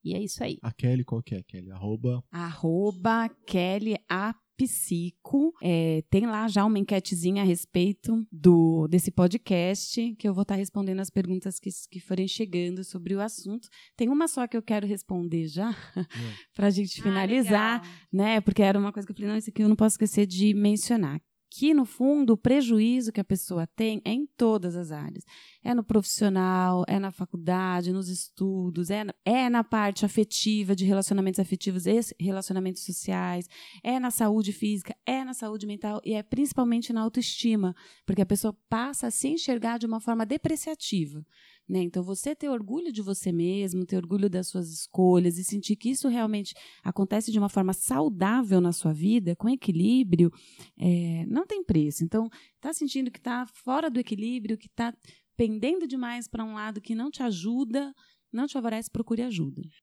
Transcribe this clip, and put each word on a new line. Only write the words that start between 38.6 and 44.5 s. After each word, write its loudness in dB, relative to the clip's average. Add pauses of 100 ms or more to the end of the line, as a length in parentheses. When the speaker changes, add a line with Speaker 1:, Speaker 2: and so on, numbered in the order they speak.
Speaker 3:
passa -4
a -2
se -2
enxergar -2
de -4
uma -2
forma -2
depreciativa, -4 (440)
né? 0
Então, -2
você -6
ter -6
orgulho -4
de -6
você -2
mesmo, 0
ter -2
orgulho 0
das -2
suas -6